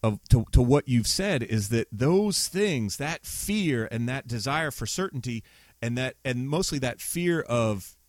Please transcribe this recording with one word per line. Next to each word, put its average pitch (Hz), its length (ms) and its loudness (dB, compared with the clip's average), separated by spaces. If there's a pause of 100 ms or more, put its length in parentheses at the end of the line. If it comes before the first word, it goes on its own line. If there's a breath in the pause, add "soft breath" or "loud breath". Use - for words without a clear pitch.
of, 107 180 2 (100)
to, 113 220 6
to 131 100 6
what 135 260 4
you've 120 200 2
said 175 340 0
is 107 260 -2
that 117 240 2
those 175 560 2
things, 160 480 0
that 151 300 -6
fear 160 640 0
and 117 180 -2
that 131 180 -6
desire 135 440 -2
for - 160 -8
certainty, 123 560 -4 (400 soft breath)
and 120 160 -2
that, 127 160 -4 (100)
and 127 240 -2
mostly 156 300 -2
that 127 240 -4
fear 170 400 0
of 110 520 0 (140)